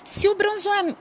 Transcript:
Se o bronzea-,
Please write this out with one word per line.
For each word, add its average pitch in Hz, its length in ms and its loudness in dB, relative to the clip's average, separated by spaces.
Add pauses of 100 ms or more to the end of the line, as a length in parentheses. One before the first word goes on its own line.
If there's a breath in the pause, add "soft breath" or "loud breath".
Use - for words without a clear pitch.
Se - 240 0
o 415 80 4
bronzea-, 403 640 -2